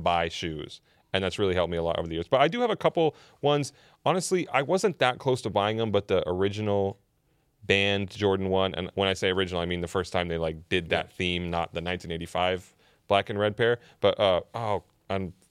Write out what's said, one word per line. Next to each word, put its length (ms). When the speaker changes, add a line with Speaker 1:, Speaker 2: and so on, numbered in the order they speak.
Speaker 1:
buy 260
shoes. 520
And 120
that's 140
really 160
helped 160
me 60
a 60
lot 160
over 100
the 60
years. 140
But 120
I 80
do 120
have 100
a 60
couple 400
ones. 300
Honestly, 440
I 140
wasn't 360
that 200
close 240
to 80
buying 300
'em, 100
but 180
the 200
original 720
banned 460
Jordan 400
one, 240
and 200
when 140
I 60
say 160
original, 300
I 60
mean 140
the 80
first 240
time 160
they, 100
like, 300
did 220
that 200
Speaker 2:
Yeah. 60
Speaker 1:
theme, 340
not 240
the 60
nineteen 320
eighty-five 600
black 220
and 80
red 180
pair. 220
But, 200
uh, 220
oh, 300
I'm, 220